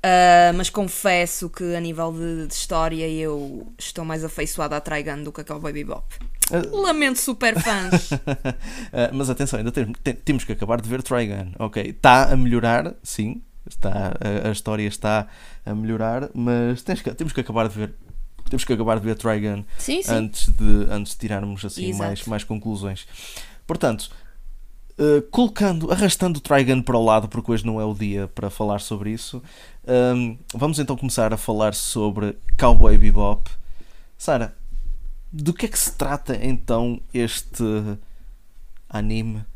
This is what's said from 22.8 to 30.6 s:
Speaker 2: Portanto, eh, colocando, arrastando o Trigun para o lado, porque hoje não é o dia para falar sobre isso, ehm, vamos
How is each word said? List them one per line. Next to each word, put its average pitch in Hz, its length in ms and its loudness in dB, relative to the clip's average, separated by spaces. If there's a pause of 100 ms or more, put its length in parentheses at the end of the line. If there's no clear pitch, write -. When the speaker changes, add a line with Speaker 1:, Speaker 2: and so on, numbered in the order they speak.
Speaker 2:
Portanto, 131 420 -2 (880)
eh, 147 340 4
colocando, 196 600 0
arrastando 180 480 0
o - 20 -10
Trigun 131 400 2
para 123 160 0
o 113 80 2
lado, 110 240 4
porque 117 220 -6
hoje 107 140 -2
não 110 140 -2
é 107 60 -4
o 107 80 -4
dia 101 340 -4
para 101 220 -8
falar 104 300 -4
sobre 104 320 -8
isso, 113 300 -12 (460)
ehm, 123 500 2 (160)
vamos 143 260 -2